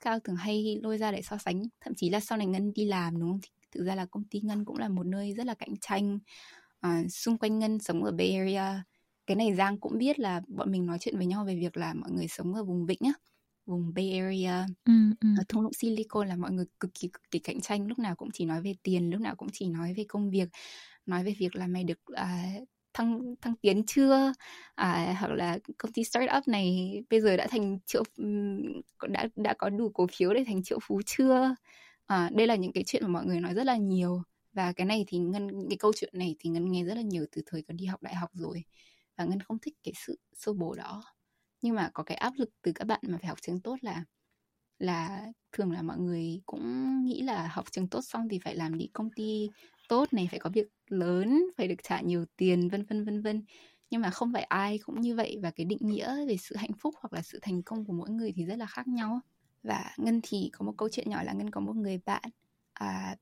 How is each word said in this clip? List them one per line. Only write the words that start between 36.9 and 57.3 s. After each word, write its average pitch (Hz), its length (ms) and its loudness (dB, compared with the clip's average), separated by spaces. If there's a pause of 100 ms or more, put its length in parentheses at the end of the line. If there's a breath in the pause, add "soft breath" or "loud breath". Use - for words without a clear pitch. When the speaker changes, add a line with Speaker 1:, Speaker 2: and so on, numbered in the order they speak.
Speaker 1:
là 240 80 -4
nhiều 175 300 -2
từ 151 140 -6
thời 160 160 -8
còn 165 140 -10
đi 185 80 -8
học 190 180 -6
đại - 120 -10
học 175 200 -6
rồi. 170 300 -8 (520 soft breath)
Và 175 80 -4
Ngân 185 160 -2
không 226 180 -8
thích 302 160 -10 (100)
cái 180 100 -8 (120)
sự - 120 -8 (180)
xô - 160 -4
bồ 170 220 -2
đó. - 300 -12 (580)
Nhưng 233 120 2
mà 175 200 0
có 156 80 -6
cái - 140 -6
áp 247 200 -2
lực 254 140 -2 (120)
từ 170 100 0
các - 140 -6
bạn 220 220 0
mà 170 100 -2
phải 180 100 -6
học 160 140 -8
trường 180 180 -4
tốt 247 220 -6
là, 175 220 -6 (720)
là 185 480 -4 (260)
thường 185 200 0
là 170 100 -4
mọi 160 160 -6
người 170 480 -4
cũng 262 580 -2
nghĩ 254 180 0
là 240 260 -2
học 185 240 -6
trường 185 160 -2
tốt 240 160 -2
xong 226 240 -6
thì 202 160 -2
phải - 120 -6
làm 160 220 -2
đi 175 140 -4
công 220 240 -6
ty 214 320 -2 (400 loud breath)
tốt 254 240 4
này, 185 180 2
phải - 100 -8
có 165 100 -4
việc 208 180 2 (200)
lớn, 190 560 4 (120)
phải 196 120 0
được 175 140 -4
trả - 180 -2
nhiều 175 240 2 (120)
tiền, 175 320 6
vân 202 160 -2
vân, 208 200 -4
vân 208 180 -2
vân. 214 220 -2 (460 loud breath)
Nhưng 233 100 0
mà 185 100 0
không 240 220 0
phải 226 100 0
ai 202 360 0
cũng - 220 -6
như 233 160 2
vậy, 226 260 -2
và 170 80 0
cái 165 160 -4
định 202 140 0
nghĩa 247 460 -2
về 220 100 0
sự - 200 -8
hạnh 208 240 -6
phúc 302 200 -2
hoặc - 120 -10
là 165 100 -4
sự - 200 -12